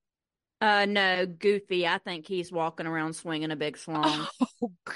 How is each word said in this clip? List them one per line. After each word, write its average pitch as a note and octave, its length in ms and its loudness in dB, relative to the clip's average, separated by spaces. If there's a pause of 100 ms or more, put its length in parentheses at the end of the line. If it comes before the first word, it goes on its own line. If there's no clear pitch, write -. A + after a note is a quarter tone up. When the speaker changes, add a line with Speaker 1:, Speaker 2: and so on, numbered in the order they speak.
(640)
Speaker 1:
Uh, G#3 240 6
no, F#3+ 400 2
Goofy. F#3+ 600 2
I F3 120 2
think F3 280 -10
he's F3+ 240 -4
walking E3 360 -2
around D#3+ 260 -2
swinging D#3 380 -4
a D#3 60 -4
big D3 200 -2
slong. D#3 560 0
Speaker 2:
<laughs> - 300 -4
Oh, G#3+ 100 -2 (240)